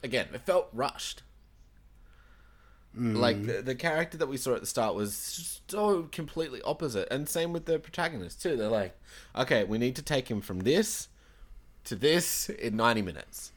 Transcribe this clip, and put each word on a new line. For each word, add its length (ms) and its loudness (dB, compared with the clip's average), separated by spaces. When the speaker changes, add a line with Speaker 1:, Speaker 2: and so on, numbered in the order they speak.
Speaker 1:
again, 320 0
it 80 -8
felt 320 4
rushed. 480 -4
Speaker 2:
Mm. 200 2
Speaker 1:
Like, 280 2
the, 160 -2
the 140 -2
character 420 0
that 100 0
we 100 -4
saw 180 0
at 60 -4
the 60 -6
start 280 2
was 720 -4
so 440 2
completely 520 -4
opposite. 480 0
And 180 -2
same 240 0
with 120 -4
the 140 2
protagonist, 600 -4
too. 140 2
They're 120 2
like, 280 2
"Okay, 280 4
we 160 0
need 160 2
to 80 -8
take 260 0
him 120 -2
from 180 -6
this 480 2
to 100 -6
this 540 2
in 260 -4
ninety 260 4
minutes." 560 -8